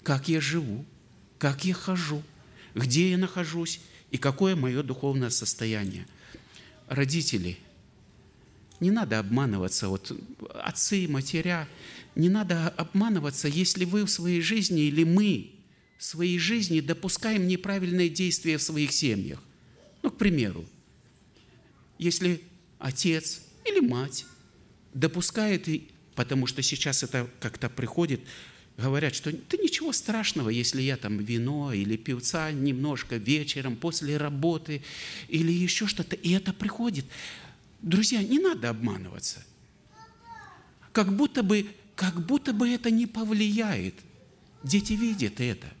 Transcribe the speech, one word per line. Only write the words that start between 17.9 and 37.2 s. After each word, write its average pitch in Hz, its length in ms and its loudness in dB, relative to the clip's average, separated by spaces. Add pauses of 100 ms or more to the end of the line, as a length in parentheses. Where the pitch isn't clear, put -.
действия 160 480 0
в - 40 0
своих 151 300 0
семьях. 101 500 0 (600)
Ну, 285 80 0
к - 80 -18
примеру, 120 440 2 (1300)
если 170 460 0 (340)
отец 160 640 0 (240)
или 403 140 2
мать 135 480 0 (680)
допускает, 170 720 0
и, 156 200 -2 (260)
потому 131 320 0
что 131 160 -4
сейчас - 400 0
это 123 260 -2 (120)
как-то - 280 -6
приходит, 135 540 0 (560)
говорят, 135 380 0
что - 160 -4
"да - 260 -4
ничего 330 340 0
страшного, 208 580 0
если 120 320 0
я 131 160 0
там 104 220 -4
вино 123 540 -2
или 101 220 0
пивца 135 560 -2
немножко 135 640 -2
вечером 135 580 0
после 151 420 -2
работы 147 680 -2 (460)
или 165 220 2
ещё 180 360 0
что-то", 185 280 -4
и 175 160 0
это 190 220 2
приходит. 208 520 -2 (760)